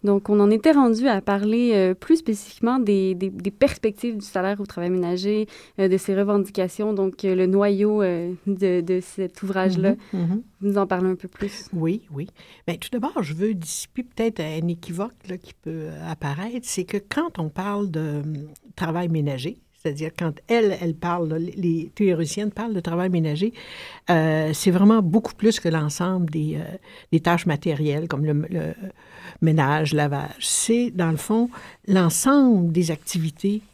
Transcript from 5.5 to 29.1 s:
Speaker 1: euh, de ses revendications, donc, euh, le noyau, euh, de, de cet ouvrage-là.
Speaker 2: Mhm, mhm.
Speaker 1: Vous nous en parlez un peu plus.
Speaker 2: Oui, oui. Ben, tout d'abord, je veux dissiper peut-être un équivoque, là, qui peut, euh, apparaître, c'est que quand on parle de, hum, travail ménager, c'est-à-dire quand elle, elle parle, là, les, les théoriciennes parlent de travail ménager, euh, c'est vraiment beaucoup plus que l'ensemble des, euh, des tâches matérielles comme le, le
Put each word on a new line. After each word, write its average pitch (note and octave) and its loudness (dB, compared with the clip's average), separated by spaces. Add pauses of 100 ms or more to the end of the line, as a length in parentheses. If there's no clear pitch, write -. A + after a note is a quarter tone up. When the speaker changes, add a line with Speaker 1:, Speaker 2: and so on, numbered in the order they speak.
Speaker 1:
euh, G3 4
de F#3 4
ses F#3+ -2
revendications, G3+ 0
donc, G3 -2
euh, F#3 2
le F#3 2
noyau, G3+ 2
euh, F3 -2 (160)
de, F#3+ 0
de F3+ -2
cet F3+ -10
ouvrage-là. F#3+ 2 (180)
Speaker 2:
Mhm, F#3+ -4
mhm. F3+ 0 (180)
Speaker 1:
Vous G3 -2
nous G3+ 0
en G3 0
parlez F#3 0
un F#3 0
peu F3+ -12
plus. - -10
Speaker 2:
Oui, E3+ -2 (100)
oui. D3 -8 (400)
Ben, D#3+ -4
tout - -14
d'abord, B3+ -2
je D3+ -4
veux G3+ -2
dissiper - -8
peut-être A3+ -4
un D#3 -4
équivoque, F3 -6 (160)
là, F3+ -10
qui - -20
peut, - -12
euh, D#3+ -10
apparaître, F#3 -6
c'est - -4
que F3+ -6
quand D4+ -4
on D#3+ -4
parle G3+ -4
de, D#3 -2 (240)
hum, D3+ -8 (260)
travail E3+ -2
ménager, D3 -2 (220)
c'est-à-dire D#3 -6
quand E3 -2 (160)
elle, A3 2
elle E3 -2
parle, F3 -2
là, D#3 -2
les, E3+ -6
les E3 -2
théoriciennes F#3+ 0
parlent A3 -6
de F3+ -2
travail F3+ -2
ménager, E3 0 (580)
euh, D#3 2
c'est F3 2
vraiment G3+ 6
beaucoup F#3 2
plus G#3+ 2
que F3 0
l'ensemble E3 0
des, D3+ -4
euh, D#3+ -6 (480)
des D#3+ 4
tâches E3+ 2
matérielles D3+ 0
comme D3+ -2
le, D3+ 2 (180)
le E3 -4 (680)